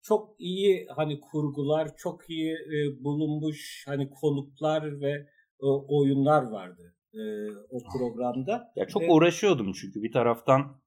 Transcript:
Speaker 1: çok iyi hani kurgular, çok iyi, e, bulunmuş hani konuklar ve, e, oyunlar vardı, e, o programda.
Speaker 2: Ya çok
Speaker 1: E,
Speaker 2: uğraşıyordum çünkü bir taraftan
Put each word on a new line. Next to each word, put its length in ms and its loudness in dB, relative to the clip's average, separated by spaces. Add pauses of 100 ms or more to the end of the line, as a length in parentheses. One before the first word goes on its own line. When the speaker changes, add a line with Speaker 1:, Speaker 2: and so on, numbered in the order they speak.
Speaker 1:
çok 360 -2
iyi 560 0
hani 240 -2
kurgular, 680 -2 (100)
çok 320 -10
iyi, 220 -4
e, 520 -6
bulunmuş 840 -4
hani 220 -4
konuklar 920 -4
ve, 100 0 (500)
e, 40 -4 (220)
oyunlar 560 4
vardı, 520 -12 (180)
e, 80 4 (480)
o 80 -8 (160)
programda. 840 -2
Speaker 2:
Ya 120 -2
çok 160 0
Speaker 1:
E, 80 0
Speaker 2:
uğraşıyordum 600 6 (100)
çünkü 220 -10
bir 80 -4
taraftan 760 2